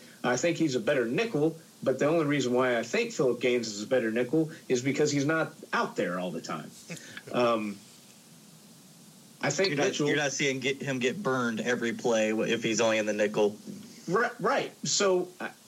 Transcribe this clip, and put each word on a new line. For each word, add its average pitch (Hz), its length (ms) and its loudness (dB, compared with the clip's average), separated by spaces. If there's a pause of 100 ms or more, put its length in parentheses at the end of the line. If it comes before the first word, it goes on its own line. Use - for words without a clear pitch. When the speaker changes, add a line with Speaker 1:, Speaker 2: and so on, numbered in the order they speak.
(240)
Speaker 1:
I 123 120 2
think 165 220 0
he's 156 180 2
a 120 40 2
better 120 260 2
nickel, 156 500 0 (260)
but 127 180 0
the 143 60 2
only 160 200 4
reason 135 280 2
why 123 240 4
I 113 60 0
think 226 280 -2
Philip 127 300 0
Gaines 123 260 2
is 104 140 -8
a 107 60 -8
better 117 240 2
nickel 127 400 0 (180)
is 123 120 2
because 143 300 2
he's 139 140 0
not 160 280 0 (200)
out - 220 -2
there 90 240 -2
all 90 120 -4
the 82 100 -8
time. 78 280 -8 (200)
Speaker 2:
<laughs> 170 80 -12 (360)
Speaker 1:
Um, 113 420 0 (1700)
I 147 80 0
think 185 200 2
Speaker 2:
You're 143 100 -2
not, 135 80 2
Speaker 1:
Mitchell 147 200 0
Speaker 2:
you're 143 80 2
not 143 160 0
seeing 135 280 0
get, 135 220 -2
him 131 180 -4
get 120 220 0
burned 120 380 0
every 117 320 0
play 110 380 2
w-, 110 220 0
if 113 120 -2
he's 110 160 0
only 110 200 4
in 107 60 0
the 107 80 -2
nickel. 107 420 2 (520)
Speaker 1:
Ri-, 214 220 2 (100)
right. 226 320 0 (160)
So 185 400 2 (140)
I, 113 80 -6 (180)